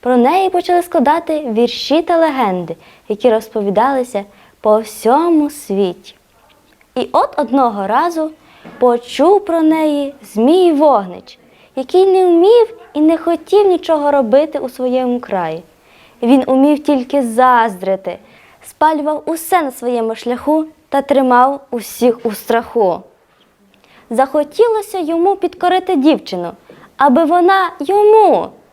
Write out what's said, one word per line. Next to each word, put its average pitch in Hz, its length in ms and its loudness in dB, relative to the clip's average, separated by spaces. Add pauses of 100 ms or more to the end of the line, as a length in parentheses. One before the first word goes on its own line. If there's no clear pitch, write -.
Про 254 160 0
неї 339 340 2
почали 349 320 -2
складати 302 680 -2
вірші 240 500 0
та 339 140 -2
легенди, 208 600 -2 (320)
які 220 220 0
розповідалися 220 920 -2 (360)
по 214 200 2
всьому 294 720 0
світі. 196 640 -6 (800)
І 254 180 -4
от 494 260 0
одного 233 480 -2
разу 311 440 -2 (480)
почув 262 680 0
про 330 180 -2
неї 302 600 -2
Змій 320 500 2
Вогнич, 220 680 -2 (380)
який 359 300 2
не 370 200 2
вмів 415 480 4 (200)
і 294 60 -2
не 320 180 2
хотів 339 480 0
нічого 330 440 0
робити 285 480 2
у 262 100 -8
своєму 247 520 -4
краї. 175 420 -6 (600)
Він 254 240 4
умів 277 360 2
тільки 277 400 -2
заздрити, 220 960 0 (480)
спалював 302 600 -2
усе 330 360 -2
на 277 80 -4
своєму 233 440 -4
шляху 277 500 -4 (240)
та 277 140 -2
тримав 269 580 2 (100)
усіх 240 560 -2
у 220 60 -4
страху. 226 680 -2 (1120)
Захотілося 302 880 -2
йому 339 380 -2
підкорити 370 600 -2
дівчину, 185 560 -2 (440)
аби 285 280 4
вона 359 460 2 (100)
йому 392 680 4 (240)